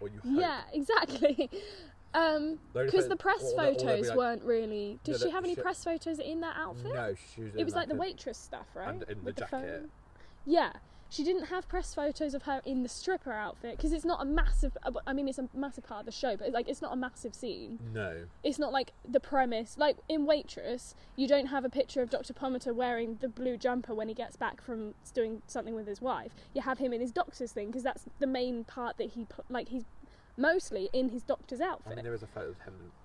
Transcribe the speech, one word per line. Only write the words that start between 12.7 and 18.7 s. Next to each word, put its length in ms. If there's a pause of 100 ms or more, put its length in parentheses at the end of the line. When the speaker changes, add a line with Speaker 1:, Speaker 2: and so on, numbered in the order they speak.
Speaker 2:
the 40
stripper 440
outfit, 460
'cause 140
it's 120
not 180
a 20
massive, 600
uh, 80 (160)
I 40
mean, 160
it's 120
a 140
massive 300
part 160
of 60
the 60
show, 240
but, 160
like, 160
it's 120
not 120
a 40
massive 380
scene. 460 (120)
Speaker 1:
No. 340 (180)
Speaker 2:
It's 160
not, 120